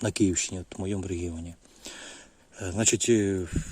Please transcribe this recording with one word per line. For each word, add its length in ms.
на 100
Київщині, 480
от 180
в 40
моєму 220
регіоні. 520
Е, 100
значить, 380
е, 380